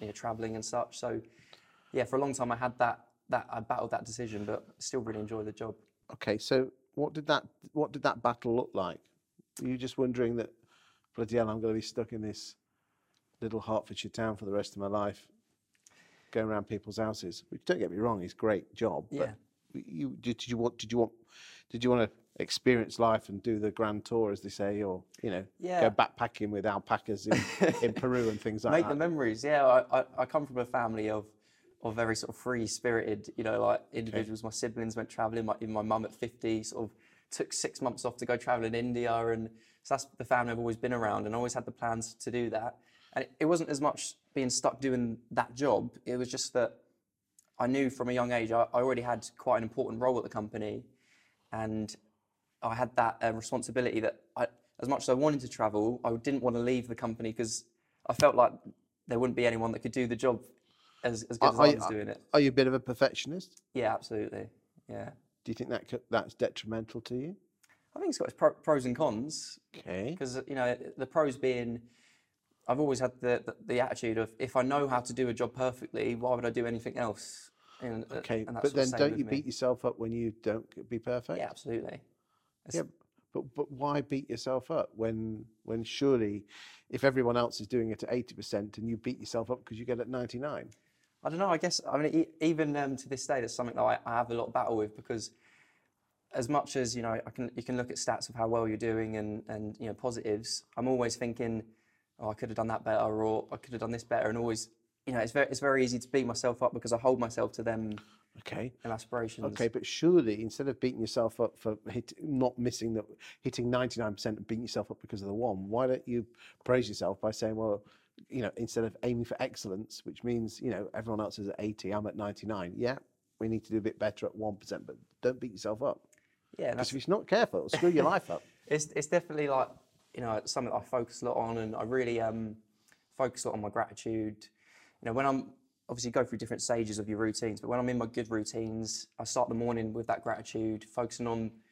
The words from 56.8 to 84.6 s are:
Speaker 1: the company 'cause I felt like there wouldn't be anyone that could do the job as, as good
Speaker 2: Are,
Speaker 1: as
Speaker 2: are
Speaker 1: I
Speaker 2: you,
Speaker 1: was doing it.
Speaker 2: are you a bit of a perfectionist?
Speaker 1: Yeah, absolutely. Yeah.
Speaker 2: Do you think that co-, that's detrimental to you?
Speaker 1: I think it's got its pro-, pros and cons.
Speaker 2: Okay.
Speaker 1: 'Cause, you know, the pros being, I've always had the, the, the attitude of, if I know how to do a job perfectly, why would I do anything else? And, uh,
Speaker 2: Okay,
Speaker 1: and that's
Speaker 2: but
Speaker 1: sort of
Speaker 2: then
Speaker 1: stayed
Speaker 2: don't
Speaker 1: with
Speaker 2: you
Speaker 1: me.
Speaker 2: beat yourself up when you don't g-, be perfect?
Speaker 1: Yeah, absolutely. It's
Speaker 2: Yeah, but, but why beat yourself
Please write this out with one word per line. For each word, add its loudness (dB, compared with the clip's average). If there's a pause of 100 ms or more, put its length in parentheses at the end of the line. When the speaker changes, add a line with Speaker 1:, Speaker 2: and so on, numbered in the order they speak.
Speaker 1:
the -8
company -4
'cause -2 (420)
I 2
felt 6
like 8 (560)
there 2
wouldn't 2
be 4
anyone 2
that -6
could -4
do 0
the -2
job 2 (580)
as, -2
as -6
good 8
Speaker 2:
Are, 6
Speaker 1:
as 4
Speaker 2:
are 12
Speaker 1:
I 12
Speaker 2:
you, 6
Speaker 1:
was -2
doing -2
it. -8 (120)
Speaker 2:
are 8
you 8
a 4
bit 6
of 4
a 0
perfectionist? -2 (120)
Speaker 1:
Yeah, 2
absolutely. -6 (400)
Yeah. -10 (340)
Speaker 2:
Do -6
you -4
think -6
that -4
co-, -6
that's 0
detrimental -4
to -8
you? -8 (600)
Speaker 1:
I -10
think -2
it's -2
got -2
its -12
pro-, 6
pros 2
and 0
cons. -2 (180)
Speaker 2:
Okay. -6
Speaker 1:
'Cause, -4
you -6
know, 2 (200)
the -4
pros 2
being, 0 (880)
I've 2
always 2
had -2
the, 2
the, -6 (100)
the 2
attitude 0
of, 0
if -4
I 4
know 2
how 2
to -6
do 0
a -2
job -2
perfectly, -2
why 0
would -2
I 2
do 0
anything -4
else? -6 (300)
And, -6
uh, -6
Speaker 2:
Okay, -2
Speaker 1:
and -8
that's -2
Speaker 2:
but 4
Speaker 1:
sort 4
of 4
Speaker 2:
then 2
Speaker 1:
stayed 0
Speaker 2:
don't 6
Speaker 1:
with 0
Speaker 2:
you 0
Speaker 1:
me. -6
Speaker 2:
beat -2
yourself 0
up 0
when -4
you -2 (120)
don't -2
g-, -12
be -4
perfect? -4
Speaker 1:
Yeah, -4
absolutely. -6 (640)
It's -6
Speaker 2:
Yeah, 0 (500)
but, -6
but -4
why 0
beat -4
yourself -2